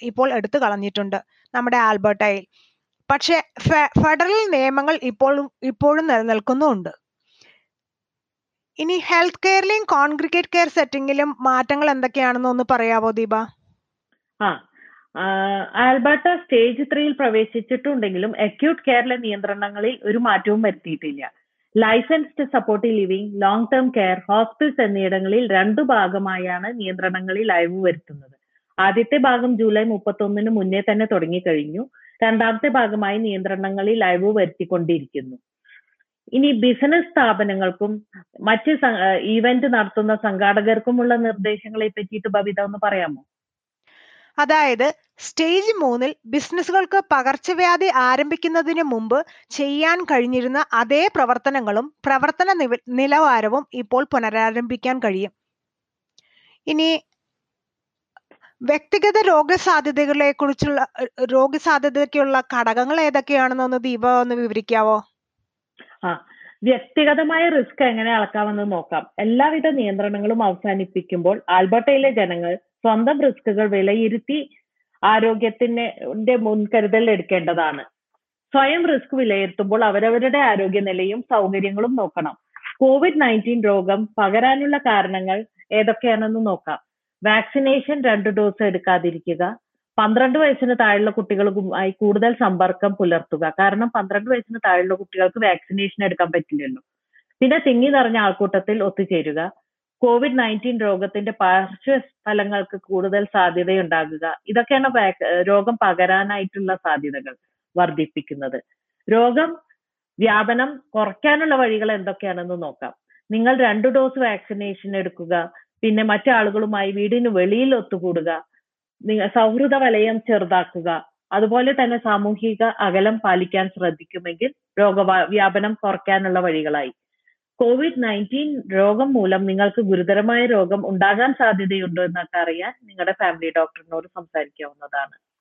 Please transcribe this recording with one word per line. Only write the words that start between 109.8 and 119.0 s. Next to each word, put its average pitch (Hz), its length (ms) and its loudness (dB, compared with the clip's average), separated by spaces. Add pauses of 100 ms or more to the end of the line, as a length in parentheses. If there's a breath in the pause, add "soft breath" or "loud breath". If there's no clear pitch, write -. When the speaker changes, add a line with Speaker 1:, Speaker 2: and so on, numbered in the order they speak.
Speaker 2:
വ്യാപനം 233 640 0 (120)
കുറയ്ക്കാനുള്ള 294 600 0
വഴികൾ 220 360 0
എന്തൊക്കെയാണെന്ന് 180 720 -6
നോക്കാം. 131 300 -12 (380 soft breath)
നിങ്ങൾ 233 260 2
രണ്ട് 220 300 2
ഡോസ് 262 320 2
വാക്സിനേഷൻ 202 800 -6
എടുക്കുക, 175 540 -4 (300 loud breath)
പിന്നെ 220 220 2
മറ്റാളുകളുമായി 208 880 0
വീടിന് 208 380 0
വെളിയിൽ 220 460 2
ഒത്തുകൂടുക, 170 720 -4 (580)